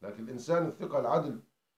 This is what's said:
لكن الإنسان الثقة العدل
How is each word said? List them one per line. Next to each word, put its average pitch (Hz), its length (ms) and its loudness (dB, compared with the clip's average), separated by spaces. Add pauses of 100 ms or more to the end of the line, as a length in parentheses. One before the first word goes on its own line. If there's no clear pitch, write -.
لكن 104 220 -8
الإنسان 151 440 0
الثقة 147 320 -2
العدل 131 440 2 (340)